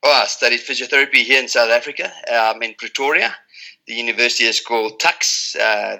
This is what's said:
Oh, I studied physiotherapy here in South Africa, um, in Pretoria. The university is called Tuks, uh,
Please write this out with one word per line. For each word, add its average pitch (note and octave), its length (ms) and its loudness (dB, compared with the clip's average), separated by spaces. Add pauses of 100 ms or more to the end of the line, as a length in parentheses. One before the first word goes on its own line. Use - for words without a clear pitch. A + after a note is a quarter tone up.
Oh, D3 100 6
I A#2 140 4
studied A#2+ 340 0
physiotherapy C3+ 640 0
here C3 180 4
in B2 80 -6
South A#2 220 2
Africa, D3 420 -2 (180)
um, A2+ 320 2
in A2+ 120 -6
Pretoria. D3+ 600 -2 (520)
The A#2 80 -12
university A#2 500 0
is A2+ 160 0
called A2 400 -2
Tuks, - 560 -2
uh, G#2 440 0